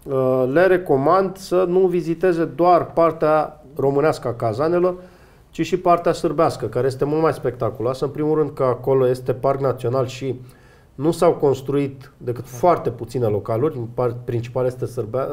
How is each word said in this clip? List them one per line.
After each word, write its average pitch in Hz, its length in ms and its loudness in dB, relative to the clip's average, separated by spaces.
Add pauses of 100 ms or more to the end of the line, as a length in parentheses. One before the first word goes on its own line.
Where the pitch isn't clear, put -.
uh, 131 420 2
le 170 140 4
recomand 180 720 2
să 185 300 0
nu 175 120 2
viziteze 170 680 2
doar 156 460 4
partea 156 720 2 (120)
românească 139 520 2
a 117 60 -2
cazanelor, 160 640 0 (640)
ci 160 80 -2
și 175 120 -2
partea 175 340 2
sârbească, 156 540 0
care 123 220 0
este 127 180 -2
mult 151 160 0
mai 156 120 2
spectaculoasă. 120 720 -4
În 131 60 -4
primul 151 260 -2
rând 147 160 0
că 143 100 -4
acolo 127 440 2
este 127 260 -2
parc 139 260 -2
național 123 480 -2
și 131 320 -8 (560)
nu 147 160 0
s-au 170 220 4
construit 139 840 -2
decât 120 280 -8
foarte 147 440 0
puține 120 360 -4
localuri, 113 520 -2
în 117 160 -8
par-, 123 300 -2
principal 120 420 -4
este 123 200 -4
sârbea-, 123 480 -6